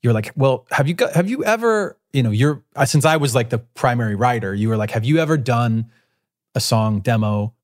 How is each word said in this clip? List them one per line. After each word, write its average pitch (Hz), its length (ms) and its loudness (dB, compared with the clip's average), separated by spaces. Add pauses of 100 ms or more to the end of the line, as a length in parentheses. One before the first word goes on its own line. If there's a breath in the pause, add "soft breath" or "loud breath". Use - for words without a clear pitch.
you're 120 120 2
like, 107 220 -4
"Well, 135 360 0
have 139 160 0
you 170 60 -2
got, 220 200 -2
have 180 160 2
you 262 140 -4
ever, 220 540 0 (160)
you 139 80 2
know, 117 100 2
you're," 139 300 0 (140)
uh, 139 100 2
since 143 200 2
I 156 120 4
was, 143 160 0
like, 120 160 0
the 117 100 -2
primary 120 560 -2
writer, 110 380 0
you 104 160 0
were 113 80 0
like, 107 140 -2
"Have 110 120 -2
you 151 160 2
ever 160 180 0
done 117 520 0 (640 soft breath)
a 113 60 -2
song 110 400 0
demo 107 540 -2 (100)